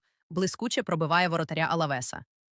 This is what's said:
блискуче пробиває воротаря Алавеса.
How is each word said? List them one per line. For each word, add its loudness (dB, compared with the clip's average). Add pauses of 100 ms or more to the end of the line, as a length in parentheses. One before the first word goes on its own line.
(300)
блискуче -2
пробиває 2
воротаря -2
Алавеса. -2 (360)